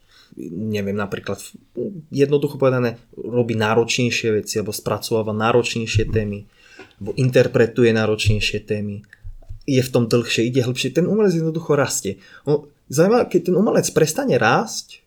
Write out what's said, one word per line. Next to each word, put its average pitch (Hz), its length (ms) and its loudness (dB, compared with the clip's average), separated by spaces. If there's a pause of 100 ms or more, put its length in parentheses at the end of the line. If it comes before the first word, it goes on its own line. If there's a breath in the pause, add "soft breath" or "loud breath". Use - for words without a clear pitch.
(500 soft breath)
neviem, 101 440 -4
napríklad, 98 460 -6 (680)
jednoducho 143 480 0
povedané, 127 400 0 (160)
robí 117 440 -2
náročnejšie 113 800 0
veci, 104 240 -4
alebo 104 120 -6
spracováva 107 600 -4
náročnejšie 113 760 0
témy, 104 360 -2 (520 loud breath)
alebo 101 180 -10
interpretuje 123 760 4
náročnejšie 107 720 0
témy, 104 380 -6 (640 soft breath)
je 131 180 2
v 127 100 -6
tom 120 140 2
dlhšie, 117 380 0
ide 127 180 0
hĺbšie. 127 300 -4
Ten 165 160 2
umelec 202 240 2
jednoducho 160 420 -2
rastie. 117 460 -2 (240 loud breath)
On, - 240 0 (180)
zaujímavé, 190 400 2
keď 175 240 0
ten 180 60 2
umelec 196 340 2
prestane 160 460 0
rásť, 127 720 0